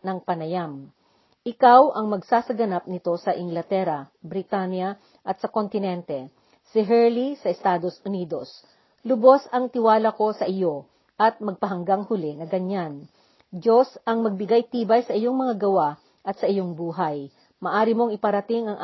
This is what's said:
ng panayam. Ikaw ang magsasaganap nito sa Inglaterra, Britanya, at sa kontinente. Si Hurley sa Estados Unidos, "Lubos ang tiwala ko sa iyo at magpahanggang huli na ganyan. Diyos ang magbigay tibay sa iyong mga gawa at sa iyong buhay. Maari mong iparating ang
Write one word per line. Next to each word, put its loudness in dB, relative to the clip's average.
ng -6
panayam. -6
Ikaw 8
ang -4
magsasaganap -2
nito -4
sa -2
Inglaterra, -4
Britanya, -6
at -6
sa -6
kontinente. -6
Si 2
Hurley 2
sa 0
Estados -2
Unidos, -8
"Lubos 6
ang -2
tiwala 2
ko 0
sa -4
iyo -2
at 2
magpahanggang -4
huli -4
na -10
ganyan. -6
Diyos 2
ang 0
magbigay 0
tibay 2
sa -6
iyong 0
mga -2
gawa 0
at -8
sa 0
iyong -2
buhay. -6
Maari 0
mong -2
iparating -2
ang -8